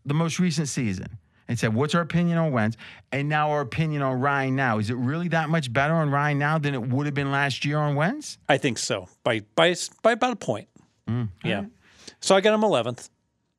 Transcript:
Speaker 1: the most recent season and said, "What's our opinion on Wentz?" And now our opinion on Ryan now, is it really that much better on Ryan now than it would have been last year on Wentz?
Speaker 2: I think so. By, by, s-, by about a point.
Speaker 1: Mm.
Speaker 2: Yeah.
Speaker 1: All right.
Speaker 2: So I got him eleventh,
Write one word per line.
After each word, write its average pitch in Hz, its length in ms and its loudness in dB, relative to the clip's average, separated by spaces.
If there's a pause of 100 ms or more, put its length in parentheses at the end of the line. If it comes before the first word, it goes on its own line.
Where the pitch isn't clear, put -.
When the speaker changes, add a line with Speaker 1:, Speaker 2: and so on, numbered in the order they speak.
Speaker 1:
the 139 80 -2
most 165 240 0
recent 165 300 0
season 104 500 -4 (300)
and 120 100 -2
said, 113 160 0
"What's 147 220 2
our 170 60 2
opinion 170 360 0
on 160 140 2
Wentz?" 117 260 0 (340)
And 143 160 -2
now 151 220 0
our 147 120 0
opinion 147 420 -2
on 131 160 0
Ryan 135 360 2
now, 123 220 2
is 107 140 -2
it 123 60 -2
really 156 320 -2
that 156 200 0
much 147 240 0
better 143 220 2
on 151 160 2
Ryan 143 260 2
now 147 220 2
than 143 160 0
it 120 140 -2
would 139 180 0
have 139 80 -4
been 139 160 -2
last 139 340 0
year 147 140 0
on 147 160 0
Wentz? 214 420 -2 (100)
Speaker 2:
I 135 120 4
think 123 180 0
so. 98 300 -6 (160)
By, 113 160 2 (160)
by, 165 160 6
s-, - 180 -6 (140)
by 220 80 6
about 247 220 0
a - 20 -4
point. - 320 -6 (420)
Speaker 1:
Mm. 117 200 -2 (140)
Speaker 2:
Yeah. 113 120 0
Speaker 1:
All 98 80 -4
right. - 80 -12 (480)
Speaker 2:
So - 160 4
I 196 60 4
got 214 120 4
him 214 100 2
eleventh, 123 460 -2 (500)